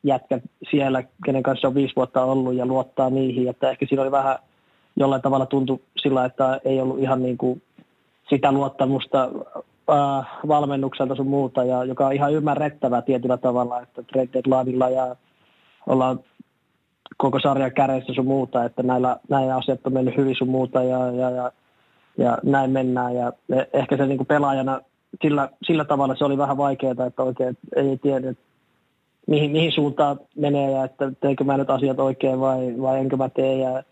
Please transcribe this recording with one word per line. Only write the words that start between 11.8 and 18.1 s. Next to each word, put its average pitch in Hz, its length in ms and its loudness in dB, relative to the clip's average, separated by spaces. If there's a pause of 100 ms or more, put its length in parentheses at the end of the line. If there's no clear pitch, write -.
joka 131 220 0
on 135 80 2
ihan 143 200 2
ymmärrettävää 147 680 0
tietyllä 123 360 0
tavalla, 123 440 0
että 120 220 -18
trade 127 300 -2
deadlinella 127 560 0
ja 127 260 -2 (720)
ollaan 127 320 2 (1000)
koko 135 220 2
sarjan 135 320 0
käreissä 131 420 0